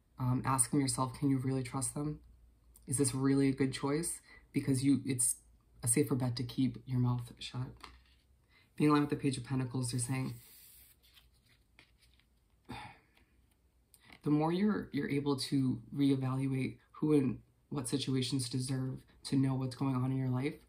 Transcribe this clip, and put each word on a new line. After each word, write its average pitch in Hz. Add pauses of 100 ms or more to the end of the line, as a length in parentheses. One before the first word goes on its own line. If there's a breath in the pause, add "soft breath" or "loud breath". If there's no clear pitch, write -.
(200)
um, 127
asking 131
yourself, 127
"Can 143
you 135
really 131
trust 131
them? 151 (640)
Is 123
this 131
really 139
a 135
good 131
choice?" 151 (300 loud breath)
Because 135
you, 135
it's - (440)
a 123
safer 143
bet 123
to 131
keep 131
your 127
mouth 123
shut. 127 (1080 soft breath)
Being 147
in 151
line 147
with 147
the 143
Page 131
of 123
Pentacles, 131
they're 127
saying, 131 (4000 loud breath)
the 147
more 151
you're, 190
you're 143
able 143
to 131 (140)
reevaluate 135 (160 soft breath)
who 151
and 131 (300)
what 143
situations 135
deserve 131 (260 soft breath)
to -
know 135
what's 131
going 135
on 127
in 131
your 131
life 127 (140)